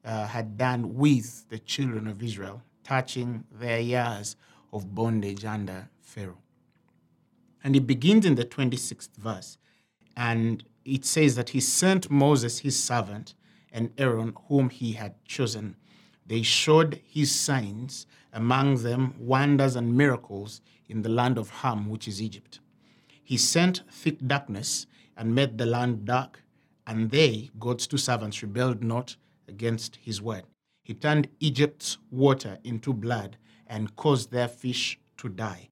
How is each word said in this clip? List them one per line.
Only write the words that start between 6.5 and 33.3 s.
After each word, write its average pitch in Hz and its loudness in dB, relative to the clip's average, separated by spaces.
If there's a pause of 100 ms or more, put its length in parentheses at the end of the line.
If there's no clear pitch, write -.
And 139 4
it 135 4
begins 175 6
in 151 6
the 120 0
twenty-sixth - -6
verse, 101 -10 (580)
and 113 0 (220)
it 135 -4
says 147 4
that 120 -2
he 135 -2
sent 185 2
Moses, 139 4
his 139 -2
servant, 104 -4 (380)
and 117 -4
Aaron, 113 0 (140)
whom 139 2
he 117 -6
had 107 -10
chosen. 107 -6 (500)
They 113 -2
showed 156 4
his 143 0
signs, 123 -4 (260)
among 123 2
them 127 0
wonders 135 4
and 120 2
miracles 117 0 (280)
in 110 -6
the 113 -4
land 120 2
of 107 -6
Ham, 107 -4
which 107 -10
is 104 -8
Egypt. 101 -12 (640)
He 127 -2
sent 180 2
thick - -4
darkness 135 -4 (300)
and 113 -2
made 123 2
the 120 0
land 120 0
dark, 127 -4 (420)
and 110 -2
they, 127 4
God's 120 -4
two 139 -2
servants, 107 -2
rebelled 113 -2
not 117 -4 (320)
against 113 -4
his 104 -8
word. 104 -8 (400)
He 113 -14
turned 151 2 (100)
Egypt's 147 0 (120)
water 131 2
into 120 -6
blood 110 -4 (320)